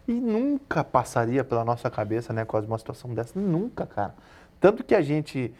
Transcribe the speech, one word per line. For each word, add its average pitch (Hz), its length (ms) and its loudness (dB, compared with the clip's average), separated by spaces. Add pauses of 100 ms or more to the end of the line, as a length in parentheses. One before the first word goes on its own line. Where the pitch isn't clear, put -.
E - 60 -2
nunca 240 720 0
passaria 123 600 0
pela 120 200 0
nossa 117 260 -2
cabeça, 110 440 -4
né, 110 100 -2
Cosme, 107 240 -2
uma 110 100 -2
situação - 360 -12
dessa, 117 260 -6
nunca, 190 460 -2
cara. - 280 -6 (460)
Tanto 220 240 6
que - 100 2
a 208 80 6
gente, 147 580 -2